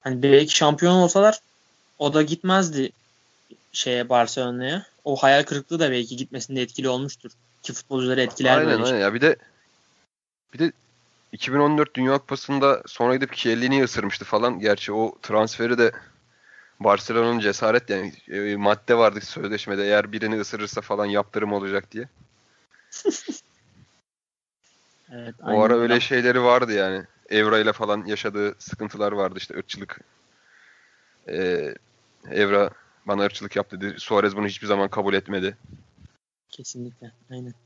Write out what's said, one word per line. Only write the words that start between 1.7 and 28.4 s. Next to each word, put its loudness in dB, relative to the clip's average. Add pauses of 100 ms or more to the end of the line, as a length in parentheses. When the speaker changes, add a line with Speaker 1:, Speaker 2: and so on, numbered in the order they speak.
Speaker 1:
o -2
da 4
gitmezdi 0 (840)
şeye, -2
Barcelona'ya. 0 (180)
O -2
hayal 6
kırıklığı -6
da 2
belki -4
gitmesinde -8
etkili -4
olmuştur. -6 (320)
Ki -12
futbolcuları -2
etkiler 2
Speaker 2:
Aynen, 2
Speaker 1:
böyle 2
Speaker 2:
aynen. 0
Speaker 1:
şey. 0
Speaker 2:
Ya 0
bir -4
de, 4 (1160)
bir -18
de 0 (600)
iki -6
bin 2
on 4
dört 0
Dünya 2
Kupası'nda 0
sonra 0
gidip -2
Chiellini'yi 2
ısırmıştı -4
falan. -2
Gerçi 0
o -2
transferi 0
de 4 (880)
Barcelona'nın 2
cesaret, 0
yani, -4 (160)
e, -6
madde 2
vardı 4
sözleşmede. -6
Eğer 2
birini -4
ısırırsa -8
falan -4
yaptırım -2
olacak -6
diye. -12 (840)
Speaker 1:
<laughs> -8 (1700)
Evet, -16
Speaker 2:
O -20
Speaker 1:
aynen 2
Speaker 2:
ara 4
Speaker 1:
öyle. 2
Speaker 2:
öyle 2
şeyleri 2
vardı 4
yani. -2 (240)
Evra 4
ile 2
falan -2
yaşadığı -4